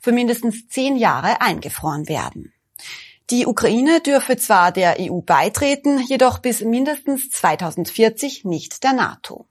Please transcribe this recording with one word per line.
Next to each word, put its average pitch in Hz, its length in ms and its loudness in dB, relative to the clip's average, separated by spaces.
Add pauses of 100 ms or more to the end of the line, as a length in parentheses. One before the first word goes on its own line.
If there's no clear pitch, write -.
für 240 120 2
mindestens 240 560 0
zehn 269 260 -2
Jahre 185 460 0
eingefroren 151 680 -4
werden. - 440 -8 (760)
Die 240 140 2
Ukraine 247 560 2
dürfe 277 360 2
zwar 180 340 4
der 180 300 2
E 180 100 -4
U 175 120 -4
beitreten, 277 760 2
jedoch 254 400 2
bis 247 220 -4
mindestens 269 720 -2
zweitausendvierzig 208 1120 -2
nicht - 400 -8
der 269 80 2
nato. - 580 -6